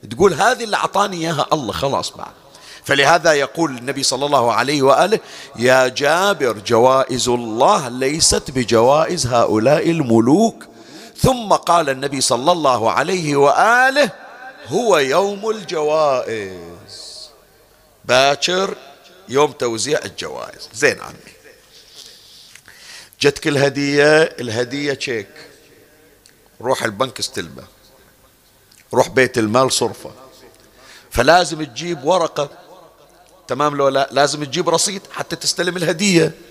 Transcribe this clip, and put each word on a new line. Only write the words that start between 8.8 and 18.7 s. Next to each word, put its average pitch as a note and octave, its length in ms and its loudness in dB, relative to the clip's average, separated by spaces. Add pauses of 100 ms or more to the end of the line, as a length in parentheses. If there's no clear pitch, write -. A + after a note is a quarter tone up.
هؤلاء A#2+ 640 2
الملوك". C#3+ 720 2 (540)
ثم A#3 360 0
قال E3 360 2
النبي C3+ 320 -4
صلى B2+ 300 0
الله B2+ 400 2
عليه D3+ 440 -2
وآله: A#3+ 760 4 (580)
"هو G3 300 0
يوم G3 520 0
الجوائز"، C3 1500 -4 (1000)
باكر C#3+ 680 0 (540)